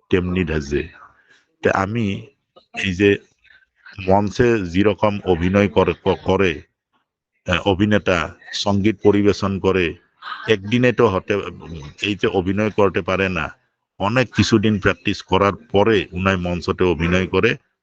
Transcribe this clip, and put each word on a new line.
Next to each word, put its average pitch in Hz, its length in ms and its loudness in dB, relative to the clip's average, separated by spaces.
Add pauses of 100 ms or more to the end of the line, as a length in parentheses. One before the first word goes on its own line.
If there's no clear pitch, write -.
তেমনি 90 360 0
ধাজে।" 73 600 -6 (580)
তে 101 100 2
আমি 104 320 -2 (720)
এই 98 180 -4
যে 101 160 2 (880)
মঞ্চে 98 500 0 (200)
যেরকম 98 460 0 (120)
অভিনয় 92 440 2
করে, 90 240 -2
ক-, 87 300 -2
করে, 95 280 2 (960)
আহ, 85 180 0
অভিনেতা 98 520 2 (360)
সঙ্গীত 101 500 0
পরিবেশন 101 560 2
করে, 92 260 0 (640)
একদিনে 113 460 2
তো 120 140 4
হতে, 95 260 -2 (680)
এই 101 140 -2
যে 113 120 -2
অভিনয় 98 440 0
করতে 98 300 0
পারে 92 280 -2
না, 85 160 -4 (540)
অনেক 107 320 0
কিছুদিন 110 480 2
প্র্যাকটিস 95 420 -2
করার 95 340 0 (160)
পরে 101 260 4 (140)
উনায় 95 260 0
মঞ্চতে 87 460 -4
অভিনয় 87 440 0
করে, 95 240 2 (320)